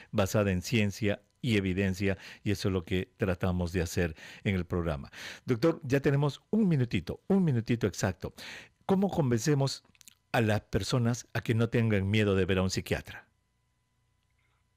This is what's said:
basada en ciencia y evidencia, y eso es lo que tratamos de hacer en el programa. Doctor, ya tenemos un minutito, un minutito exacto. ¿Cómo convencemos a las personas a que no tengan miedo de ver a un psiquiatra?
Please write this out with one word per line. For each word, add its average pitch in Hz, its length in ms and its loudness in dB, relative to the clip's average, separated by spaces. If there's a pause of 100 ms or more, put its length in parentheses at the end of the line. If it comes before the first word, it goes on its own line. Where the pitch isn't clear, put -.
(120)
basada 101 380 2
en 90 120 0
ciencia 104 580 0 (220)
y 113 160 2
evidencia, 95 580 0 (260)
y 104 100 0
eso 98 160 -2
es 95 40 2
lo 92 140 -2
que 92 320 -2
tratamos 90 560 -2
de 90 80 0
hacer 85 320 -2 (300)
en 101 100 0
el 90 100 -2
programa. 82 460 -4 (340)
Doctor, 127 380 0
ya 135 180 -2
tenemos 139 480 0
un 214 200 2
minutito, 123 600 0
un 190 160 4
minutito 117 420 0
exacto. - 460 -4 (540)
¿Cómo 190 240 2
convencemos 135 720 0 (460)
a 131 100 2
las 107 220 2
personas 117 720 -2
a 117 80 -2
que 120 120 0
no 113 140 2
tengan 107 400 2
miedo 104 280 4
de 92 100 4
ver 92 100 2
a 92 60 4
un 95 80 2
psiquiatra? - 560 -6 (1500)